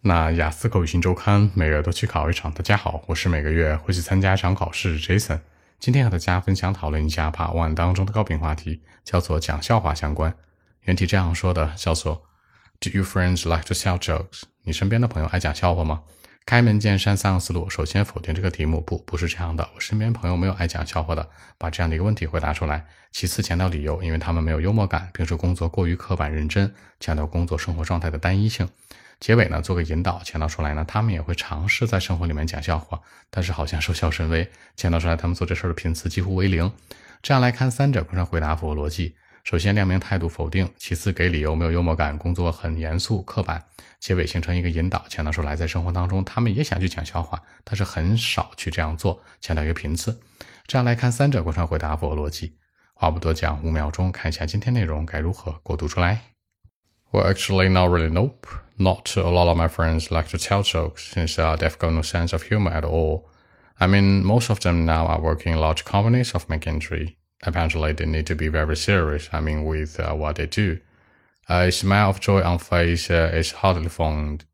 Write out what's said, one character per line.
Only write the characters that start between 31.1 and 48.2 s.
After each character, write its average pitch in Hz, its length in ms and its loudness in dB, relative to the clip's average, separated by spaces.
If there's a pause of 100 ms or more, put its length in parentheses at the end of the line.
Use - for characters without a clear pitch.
也 85 80 -2
会 85 140 -4
尝 82 340 -4
试 113 200 0
在 98 120 2
生 90 200 -2
活 85 80 0
里 80 60 0
面 73 120 -2
讲 80 160 -4
笑 80 160 0
话， 80 240 -8 (300)
但 92 120 -2
是 90 80 -4
好 82 140 -2
像 78 160 -2
收 87 100 -2
效 82 200 0
甚 80 180 -2
微， 82 180 0 (280)
强 87 160 0
调 82 80 4
出 82 80 0
来 82 80 2
他 82 120 -4
们 87 60 0
做 87 140 -4
这 87 80 -2
事 - 100 -8
儿 90 40 0
的 82 40 -2
频 82 180 -4
次 - 160 -4
几 - 140 -2
乎 92 140 -2
为 95 120 2
零。 90 240 2 (520)
这 143 100 0
样 131 80 4
来 123 100 4
看， 127 200 0
三 143 200 2
者 101 120 0
贯 80 100 -8
穿 90 100 0
回 85 160 -2
答 78 160 0
符 78 140 -4
合 76 60 -2
逻 73 120 -2
辑。 78 280 -4 (280)
首 - 140 -2
先 98 160 2
亮 101 140 4
明 92 120 4
态 92 200 -2
度 82 100 -2
否 76 180 -6
定， 90 300 0
其 - 160 -6
次 92 180 -2
给 87 180 2
理 80 100 0
由 76 160 0
没 82 100 0
有 82 60 2
幽 85 100 2
默 82 140 2
感， 76 200 0
工 87 200 -2
作 87 160 0
很 80 260 -4
严 80 220 -2
肃 98 240 -2
刻 - 180 -6
板， 80 240 -6 (340)
结 - 140 -2
尾 85 140 0
形 90 120 -2
成 87 160 -2
一 87 60 0
个 87 80 0
引 82 180 0
导， - 220 -2
强 - 160 -6
调 76 60 -2
出 85 100 -4
来 73 140 -2
在 80 100 -2
生 85 180 -2
活 87 80 -2
当 90 160 0
中 95 160 0
他 - 160 -6
们 117 140 2
也 131 100 0
想 90 160 -4
去 92 80 0
讲 87 160 -6
笑 85 200 -4
话， - 180 -8 (220)
但 - 120 -8
是 98 80 -2
很 90 320 0
少 - 400 -2